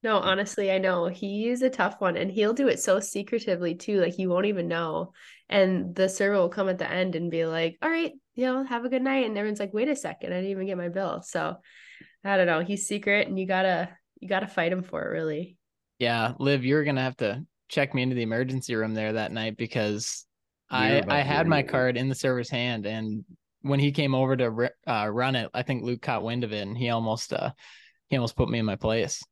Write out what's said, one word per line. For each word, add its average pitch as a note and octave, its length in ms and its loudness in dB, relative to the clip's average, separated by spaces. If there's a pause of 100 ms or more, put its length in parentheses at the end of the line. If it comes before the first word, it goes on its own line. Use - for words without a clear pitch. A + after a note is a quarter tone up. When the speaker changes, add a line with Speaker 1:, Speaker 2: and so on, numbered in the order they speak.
Speaker 1:
No, A3 140 4
honestly, F#3+ 540 2
I F#3+ 60 4
know. F3+ 300 2
He's G#3 560 -2
a C4 80 4
tough G3+ 280 0
one, F3 180 2
and F#3+ 140 -2
he'll G#3 220 2
do C4+ 140 2
it F#3+ 120 2
so G3 200 2
secretively G3 720 -2
too, G3 260 0
like, F3 200 0
you F#3 100 0
won't F3+ 160 2
even F#3 220 0
know. E3 440 -2 (380)
And F#3 460 2
the F#3+ 120 4
server G3 300 2
will F3+ 120 4
come F#3+ 200 -2
at F3+ 80 0
the F3 120 -4
end F#3 260 -2
and E3+ 160 -2
be E3 140 0
like, E3 360 -2
"All D#4 80 0
right, E4 240 -2 (220)
you B3 100 0
know, B3+ 180 0
have B3 220 -4
a B3 40 -2
good B3+ 120 0
night." C4+ 240 2
And A3 120 -2
everyone's G#3 220 -2
like, G3 140 -4
"Wait A3+ 140 0
a D4 80 2
second, F3 380 -8
I - 40 -2
didn't F#3+ 140 -4
even F#3+ 160 -4
get F#3+ 100 -4
my F3 120 -4
bill." F3+ 340 -4
So, E3 340 -4 (680)
I G3 140 2
don't F3+ 80 6
know. E3 140 4
He's F#3+ 280 -4
secret, G#3 400 2
and F#3+ 120 -4
you F#3 80 -2
gotta, F#3 420 2 (300)
you F3+ 80 -16
gotta F#3+ 200 -2
fight E3+ 240 0
him F#3 120 -2
for - 200 -6
it, - 60 -4
really. D#3+ 480 -4 (420)
Speaker 2:
Yeah, A#2 380 2
Liv, C#3 260 2
you're D3 200 4
gonna C#3 180 0
have C3 160 -2
to A#2 260 -2 (260)
check C#3 260 0
me B2+ 80 2
into B2+ 120 0
the A#2+ 60 0
emergency B2 540 -2
room A2 180 0
there A2 200 -2
that G#2+ 180 -2
night A2 260 -6
because A2 680 -4 (440)
Speaker 3:
We C3+ 80 -2
were B2+ 60 4
Speaker 2:
I, C3 60 4
Speaker 3:
about C#3 220 4
Speaker 2:
I D3 100 4
Speaker 3:
to - 20 2
Speaker 2:
had C#3+ 160 2
Speaker 3:
run E3 100 4
Speaker 2:
my D3+ 100 6
Speaker 3:
it. - 100 -2
Speaker 2:
card B2+ 280 2
in B2+ 100 0
the C3 80 0
server's B2 360 0
hand, A#2+ 340 -2
and A2 400 -4 (360)
when C#3 180 2
he C#3+ 120 4
came C#3 220 2
over C3 240 4
to B2 140 2
ri-, A#2 180 0 (160)
uh, G#2+ 260 0
run B2+ 240 0
it, A#2 200 -2
I B2 80 -2
think B2+ 200 -2
Luke A#2+ 200 -4
caught A2+ 200 -2
wind A#2+ 200 -2
of G#2+ 100 -4
it, G#2 140 -4
and A2 100 -6
he B2 120 -2
almost, A2+ 440 -2
uh, - 180 -2 (580)
he C#3 80 0
almost A#2 180 -2
put B2 140 2
me A#2 100 0
in A2 60 0
my G2+ 100 -2
place. A2 560 -2